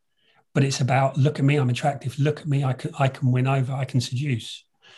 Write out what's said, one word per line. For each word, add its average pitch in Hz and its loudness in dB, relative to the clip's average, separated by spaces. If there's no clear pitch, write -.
but 139 4
it's 135 0
about, 135 2
"Look 143 2
at 139 2
me, 143 4
I'm 131 2
attractive. 131 -4
Look 147 0
at - -10
me, 139 0
I 131 0
can, - -8
I 139 4
can 135 0
win 127 2
over, 135 0
I 135 -4
can 127 0
seduce." 127 -4